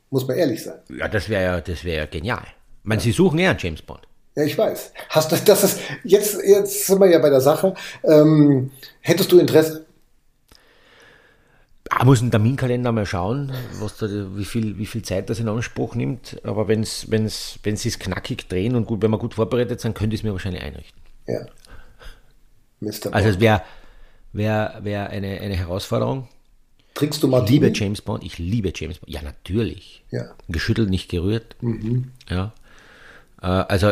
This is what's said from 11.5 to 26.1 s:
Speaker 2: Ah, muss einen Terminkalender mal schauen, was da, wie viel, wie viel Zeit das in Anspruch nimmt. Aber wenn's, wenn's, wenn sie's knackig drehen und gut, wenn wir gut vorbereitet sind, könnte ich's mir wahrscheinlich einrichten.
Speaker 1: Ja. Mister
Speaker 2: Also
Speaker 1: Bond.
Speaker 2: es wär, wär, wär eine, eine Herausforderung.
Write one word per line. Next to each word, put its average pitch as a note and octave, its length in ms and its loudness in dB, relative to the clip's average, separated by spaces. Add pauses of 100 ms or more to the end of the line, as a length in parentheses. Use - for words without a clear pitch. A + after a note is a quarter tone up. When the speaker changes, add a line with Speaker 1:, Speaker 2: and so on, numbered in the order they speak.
Speaker 2:
Ah, - 160 -2
muss B2+ 160 6
einen A#2+ 100 -2
Terminkalender B2 640 0
mal G#2+ 120 0
schauen, A#2+ 460 -4 (280)
was G#2 180 -8
da, A2+ 120 -6
wie G2 360 -8
viel, A2 320 -4
wie G#2 100 -6
viel A2 160 -8
Zeit G2 260 -4
das A#2 100 -6
in A2+ 100 -4
Anspruch A#2+ 440 -6
nimmt. B2+ 500 -6
Aber G#2 240 -4
wenn's, A2 440 -2
wenn's, - 520 -4
wenn G#2+ 120 -2
sie's - 240 -6
knackig - 480 -8
drehen G2+ 280 -2
und A2+ 100 0
gut, G2+ 180 -4
wenn A2 80 2
wir G#2+ 80 0
gut - 140 -8
vorbereitet A#2 480 -2
sind, A2+ 120 -4
könnte G#2+ 220 -2
ich's G#2 80 -6
mir G#2+ 80 -4
wahrscheinlich F#2 320 -6
einrichten. - 360 -14 (280)
Speaker 1:
Ja. A#1 180 -6 (1300)
Mister - 340 -6
Speaker 2:
Also G#2 140 2
Speaker 1:
Bond. G#2 80 4
Speaker 2:
es F#2 60 -2
wär, G#2+ 220 4 (720)
wär, G#2+ 480 -2
wär G2+ 300 -6
eine, G2 300 -8
eine G2+ 140 -6
Herausforderung. A#2 720 -4 (680)